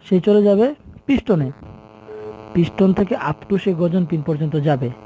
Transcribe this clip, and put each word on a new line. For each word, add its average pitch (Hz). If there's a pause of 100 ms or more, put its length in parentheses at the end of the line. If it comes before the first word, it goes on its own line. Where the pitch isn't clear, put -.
(100)
সে 190
চলে 208
যাবে 208 (300)
পিস্টনে। 170 (1000)
পিস্টন 185
থেকে 202
up -
to 196
সে 190
গজন 175
পিন 156
পর্যন্ত 151
যাবে 139 (160)